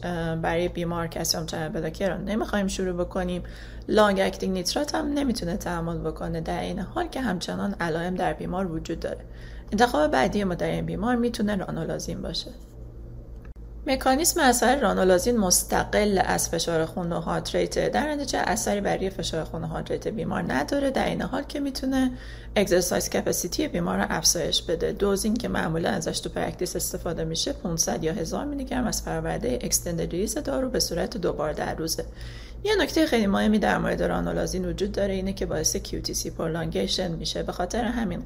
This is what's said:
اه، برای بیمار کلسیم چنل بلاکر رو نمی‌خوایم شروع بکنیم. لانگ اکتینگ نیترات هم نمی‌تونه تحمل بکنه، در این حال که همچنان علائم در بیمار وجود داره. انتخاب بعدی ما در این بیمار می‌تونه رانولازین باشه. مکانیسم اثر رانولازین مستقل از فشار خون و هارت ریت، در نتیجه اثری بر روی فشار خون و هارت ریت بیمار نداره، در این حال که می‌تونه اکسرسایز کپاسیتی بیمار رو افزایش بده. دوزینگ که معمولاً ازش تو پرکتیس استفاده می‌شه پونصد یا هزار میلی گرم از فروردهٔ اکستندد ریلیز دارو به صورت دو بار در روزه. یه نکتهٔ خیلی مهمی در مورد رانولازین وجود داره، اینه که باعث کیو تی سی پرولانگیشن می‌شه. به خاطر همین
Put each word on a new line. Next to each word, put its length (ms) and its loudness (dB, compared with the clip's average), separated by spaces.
اه، 320 -2
برای 320 0
بیمار 400 -2
کلسیم 380 -2
چنل 240 -4
بلاکر 400 -2
رو 80 -2
نمی‌خوایم 500 0
شروع 260 -2
بکنیم. 500 -2
لانگ 320 6
اکتینگ 340 0
نیترات 420 -2
هم 180 0
نمی‌تونه 440 0
تحمل 400 -2
بکنه، 440 -4
در 200 -4
این 180 -4
حال 280 -4
که 140 -4
همچنان 580 -2
علائم 360 -2
در 180 0
بیمار 380 -4
وجود 280 -4
داره. 260 -6
انتخاب 400 6
بعدی 320 4
ما 120 0
در 160 0
این 140 -2
بیمار 300 0
می‌تونه 400 2
رانولازین 680 -4
باشه. 300 -6
مکانیسم 520 4
اثر 400 6
رانولازین 580 6
مستقل 880 4
از 240 0
فشار 360 2
خون 280 -4
و 60 -2
هارت 360 -2
ریت، 360 2
در 220 2
نتیجه 260 -2
اثری 420 2
بر 160 2
روی 120 0
فشار 340 -2
خون 200 -6
و 40 -2
هارت 240 -4
ریت 160 -2
بیمار 460 -2
نداره، 380 2
در 140 2
این 160 -2
حال 220 -4
که 160 -8
می‌تونه 520 0
اکسرسایز 540 4
کپاسیتی 580 0
بیمار 300 0
رو 120 2
افزایش 520 2
بده. 300 0
دوزینگ 460 2
که 100 -4
معمولاً 420 0
ازش 300 0
تو 100 -6
پرکتیس 460 -2
استفاده 480 -4
می‌شه 300 -2
پونصد 500 -2
یا 100 2
هزار 320 -4
میلی 200 -4
گرم 220 0
از 140 -2
فروردهٔ 600 -2
اکستندد 500 -2
ریلیز 260 -2
دارو 320 -2
به 100 0
صورت 380 -2
دو 160 0
بار 200 -2
در 220 -4
روزه. 300 -4
یه 160 4
نکتهٔ 240 4
خیلی 220 4
مهمی 320 4
در 180 4
مورد 260 0
رانولازین 640 0
وجود 260 -2
داره، 220 0
اینه 200 -2
که 120 -4
باعث 300 0
کیو 260 -6
تی 120 -4
سی 160 -4
پرولانگیشن 800 -2
می‌شه. 320 -4
به 80 -6
خاطر 320 -2
همین 420 -2